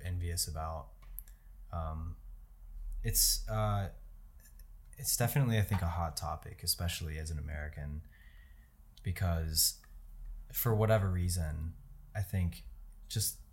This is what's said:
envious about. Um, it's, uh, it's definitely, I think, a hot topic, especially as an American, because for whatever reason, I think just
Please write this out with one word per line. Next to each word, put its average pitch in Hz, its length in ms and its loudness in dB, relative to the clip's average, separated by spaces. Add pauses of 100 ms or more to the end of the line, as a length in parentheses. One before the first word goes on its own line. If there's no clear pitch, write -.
envious 87 420 -2
about. 80 400 -6 (840)
Um, 80 440 -4 (840)
it's, - 460 4
uh, 104 400 2 (1080)
it's - 200 0
definitely, 117 420 6
I 104 40 8
think, 92 200 4
a 85 60 4
hot 85 280 2
topic, 76 460 -4
especially 85 560 0
as 78 120 -4
an 78 80 -2
American, 76 640 -6 (1000)
because 82 720 2 (760)
for 113 220 2
whatever 107 360 6
reason, 85 600 2 (440)
I 104 40 0
think 90 440 0 (440)
just - 280 0 (160)